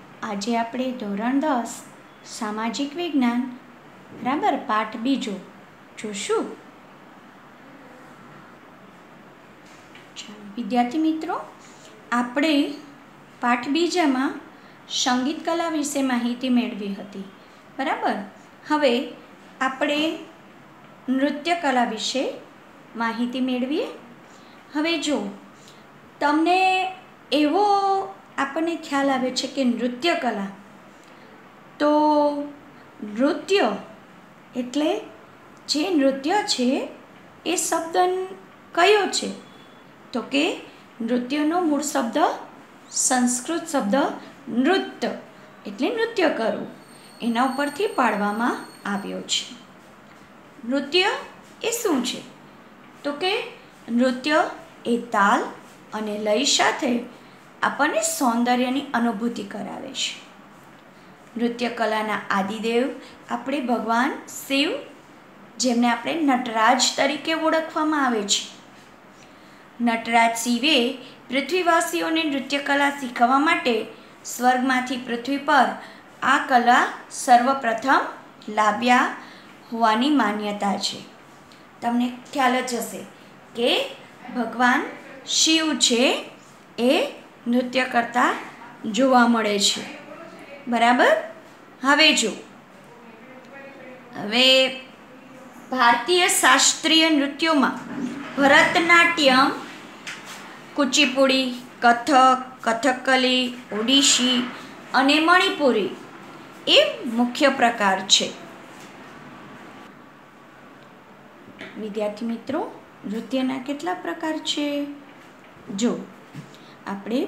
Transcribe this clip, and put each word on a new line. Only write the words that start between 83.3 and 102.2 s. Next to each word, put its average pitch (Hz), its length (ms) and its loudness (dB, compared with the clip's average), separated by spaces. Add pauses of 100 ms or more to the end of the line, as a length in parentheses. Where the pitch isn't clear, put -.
કે 240 140 2 (680)
ભગવાન 247 540 0 (400)
શિવ 320 360 2 (120)
છે 240 260 2 (760)
એ 247 140 4 (540)
નૃત્ય 247 380 0
કરતા 247 440 2 (560)
જોવા 240 420 4
મળે 214 320 2
છે, - 220 0 (840)
બરાબર. 240 420 6 (720)
હવે 294 240 6 (140)
જો, 208 100 0 (1800)
હવે 226 300 2 (1300)
ભારતીય 339 560 4
શાસ્ત્રીય 320 840 4
નૃત્યોમાં 285 640 2 (640)
ભરતનાટ્યમ, 320 1120 6 (1200)
કુચીપુડી, 262 760 2 (300)
કથક, 254 600 6 (220)